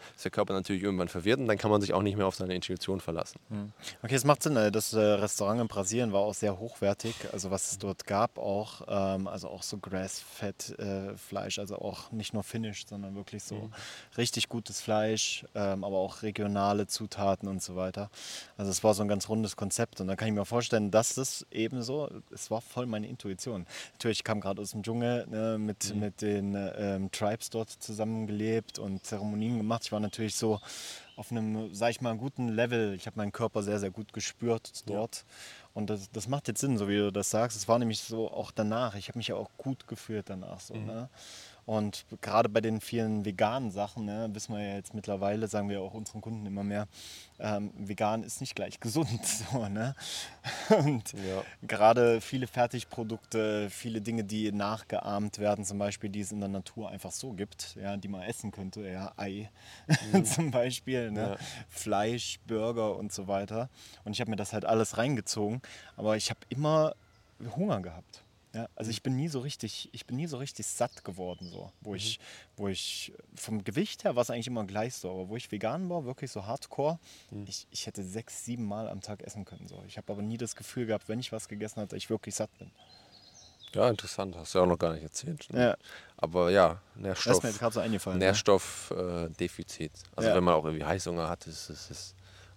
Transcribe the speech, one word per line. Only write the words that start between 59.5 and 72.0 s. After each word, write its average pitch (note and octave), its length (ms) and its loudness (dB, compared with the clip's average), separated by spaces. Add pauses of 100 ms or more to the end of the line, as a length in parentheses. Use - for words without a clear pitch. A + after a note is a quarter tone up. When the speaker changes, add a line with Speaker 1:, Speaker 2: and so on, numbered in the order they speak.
Speaker 2:
<laughs> D3+ 140 6 (120)
Speaker 1:
Mhm. F#3 120 8
Speaker 2:
zum D#3 260 2
Beispiel, B2 600 0
ne? G#2+ 100 -2
Speaker 1:
Ja. G2+ 160 0 (320)
Speaker 2:
Fleisch, A2 800 0
Burger A2 500 2
und G2 160 -6
so G2 140 -6
weiter. G2+ 420 0 (340)
Und G#2+ 100 -4
ich A2+ 80 -2
hab A2+ 60 0
mir A2 80 0
das G2+ 160 -4
halt G#2+ 140 -2
alles A2+ 320 6
reingezogen, A2+ 640 0 (340)
aber G#2+ 220 2
ich - 140 -2
hab - 60 -6 (120)
immer D3+ 460 4 (600)
Hunger D#3+ 260 2
gehabt. F2 420 -14 (300)
Ja, A2+ 220 -4
also A2 140 -4
Speaker 1:
Mhm. - 20 -2
Speaker 2:
ich G#2+ 120 -6
bin C3 120 0
nie D3 140 0
so C#3 100 -4
richtig, A#2+ 540 -6
ich A#2 120 -14
bin B2 120 -6
nie D#3+ 100 -4
so D3+ 100 -6
richtig B2+ 300 -8
satt - 380 -2
geworden, F2+ 440 -8
so. F#2 300 -12
Wo G#2+ 120 -10
Speaker 1:
Mhm. G2 40 -4
Speaker 2:
ich, G#2 240 -4 (380)